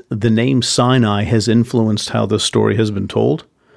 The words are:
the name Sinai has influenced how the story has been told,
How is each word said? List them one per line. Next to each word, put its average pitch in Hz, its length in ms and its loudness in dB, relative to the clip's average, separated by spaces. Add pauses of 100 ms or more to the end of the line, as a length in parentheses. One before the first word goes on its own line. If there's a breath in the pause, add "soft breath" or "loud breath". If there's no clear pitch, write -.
the 113 200 0
name 120 320 2
Sinai 120 600 2
has 110 240 0
influenced 113 640 0
how 113 160 -2
the 107 140 2
story 107 360 0
has 107 160 0
been 98 160 -6
told, 120 380 -2 (320 soft breath)